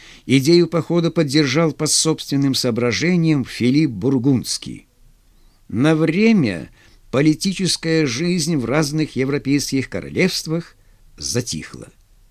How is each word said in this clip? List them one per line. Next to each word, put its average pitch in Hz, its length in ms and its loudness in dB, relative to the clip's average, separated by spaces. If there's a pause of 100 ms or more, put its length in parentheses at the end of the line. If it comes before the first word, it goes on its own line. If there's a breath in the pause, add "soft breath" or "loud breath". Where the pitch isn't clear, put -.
(260 loud breath)
Идею 156 400 4
похода 165 440 -2
поддержал 151 640 2
по 156 140 -4
собственным 139 680 0
соображениям 131 920 0
Филипп 135 460 2
Бургундский. 120 1000 -2 (800)
На 135 260 2
время 156 760 2 (400 soft breath)
политическая 160 920 0
жизнь 160 520 -2
в 123 80 -2
разных 147 520 -2
европейских 135 720 -2
королевствах 156 880 -4 (400)
затихла. 73 720 -8 (420)